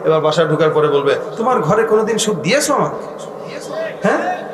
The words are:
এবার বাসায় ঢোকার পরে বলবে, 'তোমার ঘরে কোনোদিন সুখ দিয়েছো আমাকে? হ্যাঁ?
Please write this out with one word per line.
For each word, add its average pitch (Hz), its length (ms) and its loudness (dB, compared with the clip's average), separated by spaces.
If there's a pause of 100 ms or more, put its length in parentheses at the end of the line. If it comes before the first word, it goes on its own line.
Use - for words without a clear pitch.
এবার 160 160 4
বাসায় 156 280 2
ঢোকার 156 220 2
পরে 151 180 2
বলবে, 139 260 2
'তোমার 226 460 0
ঘরে 208 260 2
কোনোদিন 214 320 2
সুখ - 160 0
দিয়েছো 269 400 0
আমাকে? 185 220 0 (1040)
হ্যাঁ? 339 340 0 (180)